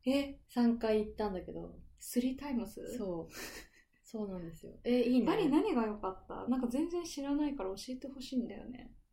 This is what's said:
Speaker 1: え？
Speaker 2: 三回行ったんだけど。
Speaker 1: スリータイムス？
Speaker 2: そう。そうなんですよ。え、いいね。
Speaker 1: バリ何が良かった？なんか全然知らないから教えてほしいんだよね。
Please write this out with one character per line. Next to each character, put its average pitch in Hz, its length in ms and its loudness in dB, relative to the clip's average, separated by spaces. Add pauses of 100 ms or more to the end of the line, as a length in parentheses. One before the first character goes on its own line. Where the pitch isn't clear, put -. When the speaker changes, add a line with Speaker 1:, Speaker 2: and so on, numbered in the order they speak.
Speaker 1:
え？ 277 420 2
Speaker 2:
三 233 300 4
回 220 260 4
行 214 60 -6
っ - 40 -12
た 214 140 0
ん 196 60 -2
だ 175 80 -4
け 170 100 -10
ど。 165 260 -8 (200)
Speaker 1:
ス - 220 0
リ 262 160 2
ー - 20 -12
タ 285 120 -8
イ 262 40 0
ム 233 120 0
ス？ - 300 -10
Speaker 2:
そ 175 340 -4
う。 - 40 -18 (680)
そ 214 220 -6
う 202 40 -6
な 185 100 -6
ん 175 100 -6
で 165 60 -10
す - 120 -16
よ。 - 60 -14 (100)
え、 247 200 4
い 247 160 6
い - 20 8
ね。 208 60 4
Speaker 1:
バ 370 100 4
リ 339 140 4
何 349 240 4
が 233 100 2
良 214 140 -2
か 190 120 -2
っ - 160 -12
た？ 190 220 -8
な 254 80 4
ん 254 40 2
か 247 80 0
全 294 200 0
然 349 160 -2
知 285 180 -6
ら 285 140 0
な 294 100 4
い 285 80 0
か 190 100 -4
ら 190 60 0
教 202 60 -4 (140)
え 254 60 -4
て 269 120 -10
ほ - 120 -12
し - 120 -8
い 254 60 2
ん 226 100 0
だ 202 80 -10
よ - 80 -12
ね。 - 300 -14 (180)